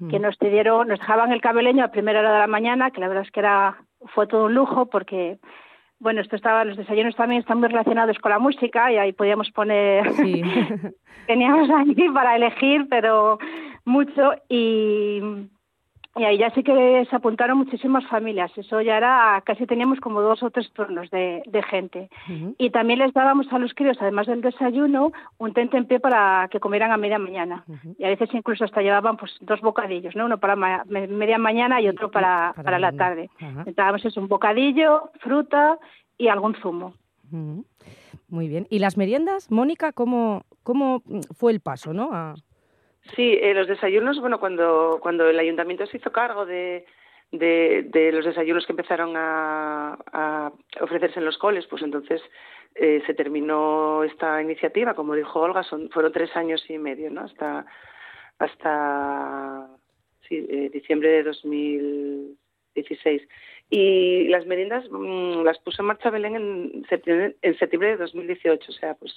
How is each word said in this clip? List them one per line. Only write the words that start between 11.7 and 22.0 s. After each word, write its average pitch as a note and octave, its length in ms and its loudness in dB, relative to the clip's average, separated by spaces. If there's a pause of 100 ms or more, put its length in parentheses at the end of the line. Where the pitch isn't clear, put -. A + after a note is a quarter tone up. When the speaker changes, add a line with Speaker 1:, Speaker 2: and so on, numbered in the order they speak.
Speaker 1:
ahí D4 440 6
para B3 220 4
elegir, C4+ 520 2
pero G#3+ 500 4 (460)
mucho, C#4 480 4 (160)
y, G#3+ 720 0 (960)
y A#3 80 0
ahí G#3 140 4
ya A3+ 120 2
sí B3+ 140 0
que B3+ 440 6
se - 80 -2
apuntaron A#3+ 400 2
muchísimas C4+ 520 0
familias. G#3+ 500 -2
Eso A3 220 -2
ya A3 160 2
era, B3 500 4
casi A3+ 180 -2
teníamos B3 360 0
como G#3+ 200 -4
dos G#3+ 220 2
o A#3+ 80 -2
tres - 220 -4
turnos F3+ 380 -8
de, F3+ 360 -2
de G#3 160 -2
gente. F#3 480 -8 (180)